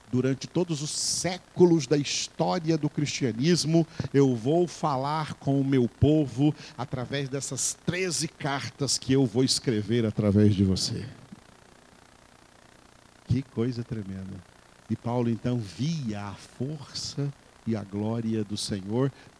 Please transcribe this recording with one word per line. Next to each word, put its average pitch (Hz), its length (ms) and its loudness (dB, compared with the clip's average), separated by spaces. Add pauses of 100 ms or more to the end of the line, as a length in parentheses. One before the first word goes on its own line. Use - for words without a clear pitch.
(120)
durante 127 360 0
todos 170 340 -2
os 151 80 -6
séculos 170 960 2
da 151 120 2
história 165 800 -2
do 147 120 0
cristianismo. 147 960 2 (260)
Eu 139 240 6
vou 156 320 2
falar 147 680 -2
com 139 260 0
o 135 40 2
meu 135 220 4
povo 143 680 2 (220)
através 131 540 -6
dessas - 560 -6
treze 165 420 -2
cartas 139 680 -4
que - 160 0
eu 135 140 6
vou 113 160 2
escrever 113 640 0
através 104 500 6
de 98 80 4
você. 95 420 0 (2250)
Que 127 140 2
coisa 120 420 -4
tremenda. 95 600 -10 (460)
E 113 60 -2
Paulo, 120 340 0
então, 123 280 0
via 110 640 -4
a 101 120 -10
força - 1000 -8 (340)
e 113 100 -2
a 104 80 -6
glória 110 600 -2
do 104 140 -8
Senhor 110 540 -2 (280)